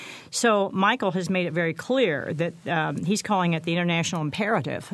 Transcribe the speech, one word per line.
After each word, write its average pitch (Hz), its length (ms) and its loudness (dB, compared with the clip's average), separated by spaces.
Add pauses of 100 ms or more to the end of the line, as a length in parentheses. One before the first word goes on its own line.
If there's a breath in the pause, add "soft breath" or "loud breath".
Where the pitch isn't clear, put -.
(320 loud breath)
So 208 420 4
Michael 202 380 2
has 180 180 0
made 185 160 0
it 151 80 -4
very 165 220 0
clear 185 580 0
that, 165 340 -4
um, 156 380 -2
he's 196 160 0
calling 180 320 2
it 160 100 -2
the 170 100 0
international 170 480 0
imperative, 156 720 -2